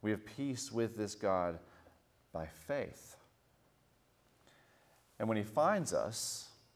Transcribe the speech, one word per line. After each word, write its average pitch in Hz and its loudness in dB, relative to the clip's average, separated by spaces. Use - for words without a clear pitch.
We - 2
have 107 -2
peace 135 -4
with 113 2
this 107 -2
God 90 2
by 80 -4
faith. - -8
And 113 2
when 110 4
he 104 2
finds 156 2
us, - -2